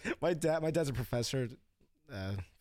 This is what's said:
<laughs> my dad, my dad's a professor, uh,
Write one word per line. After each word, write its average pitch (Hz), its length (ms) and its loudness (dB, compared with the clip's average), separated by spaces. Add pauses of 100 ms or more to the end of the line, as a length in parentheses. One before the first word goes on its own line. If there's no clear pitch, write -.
<laughs> - 180 -4
my 170 100 4
dad, 160 300 2
my 160 80 2
dad's 156 200 2
a - 20 0
professor, 120 560 0 (600)
uh, 98 220 -4 (280)